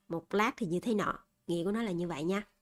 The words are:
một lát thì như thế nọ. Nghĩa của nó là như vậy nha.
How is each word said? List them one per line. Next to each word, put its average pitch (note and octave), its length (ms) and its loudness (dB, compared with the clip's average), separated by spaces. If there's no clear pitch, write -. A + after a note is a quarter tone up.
một - 260 -6
lát G#3+ 240 4
thì G#3 100 -2
như E3+ 120 0
thế A3+ 140 0
nọ. - 260 0
Nghĩa E3+ 160 2
của F#3+ 80 0
nó A3+ 120 0
là G#3+ 80 -2
như F3 160 0
vậy D3+ 160 -4
nha. G3 200 0